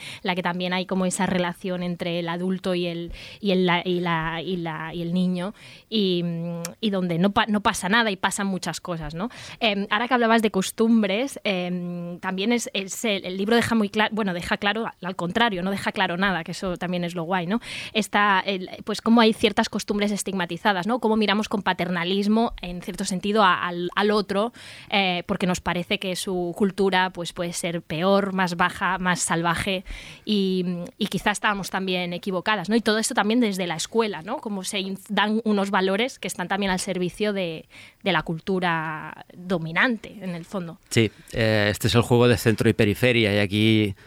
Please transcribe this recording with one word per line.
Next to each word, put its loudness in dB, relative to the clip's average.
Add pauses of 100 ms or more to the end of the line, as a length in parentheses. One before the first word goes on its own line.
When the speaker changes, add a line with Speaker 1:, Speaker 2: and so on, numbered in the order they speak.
(220)
Speaker 1:
la -2
que -4
también -2
hay -2
como 0
esa 0
relación -2
entre -4
el -4
adulto -2
y 0
el, -6 (300)
y 0
el, 4
la, 4
y 0
la, -2
y -4
la, -6
y -6
el -4
niño, 0 (360)
y, 0 (560)
y 0
donde 0
no 4
pa-, 2
no 2
pasa 0
nada 4
y -2
pasan -2
muchas -4
cosas, -6
¿no? -4 (300)
Em, 0
ahora 2
que 2
hablabas 6
de 2
costumbres, 2
em, -4
también 0
es, -2
es -6
el, 0
el -6
libro 2
deja 2
muy 2
cla-, 2
bueno, -2
deja -2
claro, 0
al, -10
al -6
contrario, 0
no -2
deja -4
claro 0
nada, 0
que -8
eso -4
también -2
es -4
lo -4
guay, 0
¿no? 0 (320)
Está 2
el, -4 (160)
pues -4
cómo 6
hay 8
ciertas 2
costumbres -2
estigmatizadas, -2
¿no? 0
Cómo 4
miramos 2
con -2
paternalismo, 0
en -8
cierto -6
sentido, 2
a, 4
al, -4
al 2
otro, 0 (360)
eh, 0
porque -2
nos 0
parece -2
que -6
su -4
cultura, 2
pues, -8
puede -6
ser -4
peor, 2
más 0
baja, 0
más 0
salvaje, -2 (400)
y, 0 (320)
y -2
quizá 0
estábamos -2
también -2
equivocadas, -2
¿no? 2
Y 4
todo 2
esto -2
también 2
desde 0
la -2
escuela, -2
¿no? -8
Como -8
se -4
inf-, -6
dan 2
unos 2
valores 0
que -8
están -6
también 0
al 0
servicio -2
de, -6 (360)
de 0
la 4
cultura -4 (100)
dominante, -2
en -6
el -10
fondo. -8 (100)
Speaker 2:
Sí, 4 (220)
eh, 2
este -2
es 2
el 8
juego 6
de 6
centro 4
y 4
periferia, 4
y 4
aquí 4 (120)